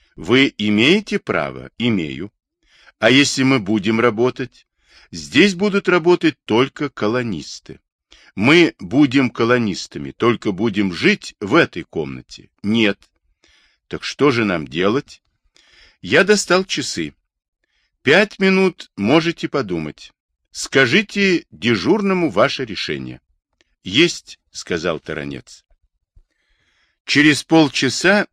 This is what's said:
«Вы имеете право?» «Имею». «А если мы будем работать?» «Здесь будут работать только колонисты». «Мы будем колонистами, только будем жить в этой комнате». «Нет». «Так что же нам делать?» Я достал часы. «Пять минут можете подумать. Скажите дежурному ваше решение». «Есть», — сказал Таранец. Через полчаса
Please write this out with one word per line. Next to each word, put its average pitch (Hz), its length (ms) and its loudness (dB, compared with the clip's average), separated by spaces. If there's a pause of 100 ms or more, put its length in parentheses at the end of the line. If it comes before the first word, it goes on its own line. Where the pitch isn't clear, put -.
(140)
«Вы 127 420 2
имеете 131 640 0
право?» 67 580 -6
«Имею». 90 560 -4 (680)
«А 113 100 4
если 135 320 2
мы 135 160 2
будем 110 400 -2
работать?» 120 720 -2 (420)
«Здесь 110 460 2
будут 196 320 -2
работать 170 560 2
только 135 440 -2
колонисты». 110 920 -6 (560)
«Мы 147 420 4
будем 127 500 2
колонистами, 113 840 -2
только 113 400 -2
будем 98 400 -2
жить - 480 -4
в 104 160 0
этой - 260 0
комнате». - 680 -12 (140)
«Нет». 104 360 0 (920)
«Так - 160 -12
что 143 260 0
же 120 140 0
нам 85 240 -4
делать?» 95 520 -4 (800)
Я 117 220 2
достал 190 420 2
часы. 85 480 -8 (880)
«Пять 190 360 2
минут 190 580 0
можете 160 520 0
подумать. 87 640 -6 (400)
Скажите 170 1000 0
дежурному 147 800 0
ваше 123 340 0
решение». 69 560 -10 (640)
«Есть», — 139 560 -2 (140)
сказал 82 480 -6
Таранец. 71 640 -12 (1400)
Через 147 400 2
полчаса 165 880 2